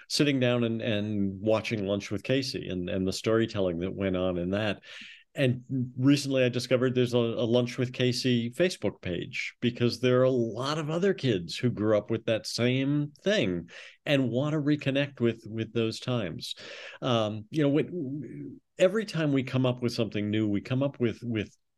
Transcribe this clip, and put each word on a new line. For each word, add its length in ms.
sitting 320
down 240
and, 200
and 580
watching 460
Lunch 240
with 100
Casey 480
and, 220
and 160
the 40
storytelling 680
that 160
went 200
on 220
in 140
that. 300
And 280
recently 460
I 60
discovered 440
there's 200
a, 40
a 280
Lunch 320
with 160
Casey 580
Facebook 500
page, 580
because 400
there 220
are 40
a 60
lot 460
of 140
other 240
kids 420
who 140
grew 260
up 140
with 140
that 200
same 640
thing 460
and 240
want 240
to 80
reconnect 580
with, 280
with 260
those 260
times. 540
Um, 480
you 120
know, 80
when, 920
every 260
time 260
we 120
come 220
up 180
with 100
something 380
new, 160
we 140
come 200
up 180
with, 220
with 340